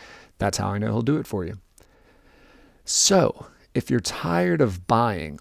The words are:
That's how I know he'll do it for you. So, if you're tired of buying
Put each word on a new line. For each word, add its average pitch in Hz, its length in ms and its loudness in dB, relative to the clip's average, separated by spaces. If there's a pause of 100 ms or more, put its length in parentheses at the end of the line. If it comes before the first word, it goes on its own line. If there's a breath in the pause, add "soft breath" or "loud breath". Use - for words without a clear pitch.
(380 loud breath)
That's 98 200 -2
how 98 100 -2
I 101 100 -2
know 107 140 -2
he'll 117 100 0
do 135 140 2
it 156 100 -4
for 95 180 -4
you. 95 140 -10 (1300 soft breath)
So, - 640 2 (280 loud breath)
if - 160 -2
you're 123 100 2
tired 170 600 0
of 92 260 0
buying 98 540 0